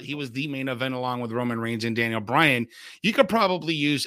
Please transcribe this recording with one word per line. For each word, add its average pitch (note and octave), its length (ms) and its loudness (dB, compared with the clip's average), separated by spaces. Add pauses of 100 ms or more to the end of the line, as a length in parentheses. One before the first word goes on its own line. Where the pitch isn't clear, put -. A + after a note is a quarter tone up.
he C#3 120 -8
was C#3+ 160 -6
the C3+ 180 -4
main C3+ 200 -4
event C3 260 -2
along B2+ 260 -2
with A#2 120 -4
Roman A#2+ 280 -2
Reigns A2+ 240 -2
and A2+ 120 -2
Daniel A2+ 240 0
Bryan. B2 460 4 (360)
You G#3+ 100 2
could G#3+ 160 4
probably F#3 460 2
use D3 320 2